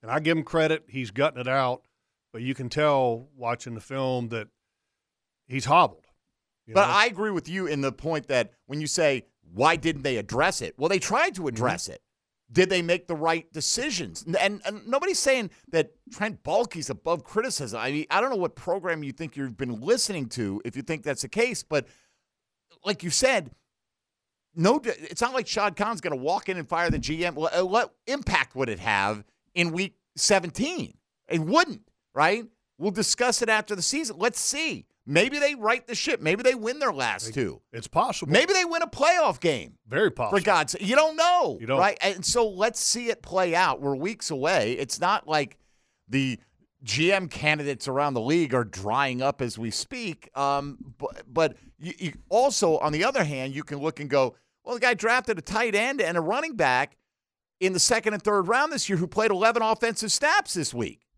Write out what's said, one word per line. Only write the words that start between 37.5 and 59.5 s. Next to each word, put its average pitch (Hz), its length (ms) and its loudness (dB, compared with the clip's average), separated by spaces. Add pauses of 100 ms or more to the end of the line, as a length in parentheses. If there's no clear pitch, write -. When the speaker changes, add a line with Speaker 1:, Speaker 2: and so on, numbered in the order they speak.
Speaker 1:
it's 117 140 -12
possible. 185 440 -2
Speaker 2:
Maybe 277 220 6
they 370 100 4
win 339 200 -2
a 330 40 -6
playoff 311 520 2
game. 135 380 -2 (100)
Speaker 1:
Very 151 240 2
possible. 120 260 0
Speaker 2:
For 185 80 2
God's 170 280 2
sake. - 140 -6
You 233 80 4
don't 311 200 4
know, 320 440 2
Speaker 1:
You 117 60 -12
don't. 131 140 2
Speaker 2:
right? 196 220 4
And 185 220 -2
so 233 240 2
let's 208 320 -2
see 233 300 -2
it - 140 -4
play 175 320 0
out. 170 260 2
We're 139 140 -2
weeks 180 340 -6
away. 139 440 0
It's - 280 -6
not 185 260 0
like 151 300 -2 (500)
the 131 320 -2 (440)
G 131 280 2
M 190 160 2
candidates 151 600 -2
around 139 260 0
the 120 80 0
league 143 320 2
are 123 100 4
drying 113 580 -2
up 135 200 -2
as 120 160 -6
we 113 140 -6
speak. 226 680 -8
Um, 139 400 -2 (220)
but, - 280 -10
but 156 300 0 (220)
you, 160 180 -10
you 175 160 -6 (160)
also, 208 480 4
on 151 160 0
the 156 100 0
other 254 200 2
hand, 135 320 -4
you 147 80 -8
can 143 160 -10
look 156 200 -4
and 147 100 -10
go, 131 260 4 (280)
"Well, - 120 -6
the 233 60 -6
guy 240 120 4
drafted 226 460 0
a - 20 -12
tight 220 340 -2
end 247 260 0
and 170 160 0
a 170 40 0
running 254 340 -2
back 139 420 2 (640)
in 185 140 2
the 180 60 0
second 220 340 2
and 208 100 -4
third 202 240 2
round 269 240 2
this 277 160 -4
year 190 100 0
who 170 100 0
played 214 240 2
eleven 220 320 4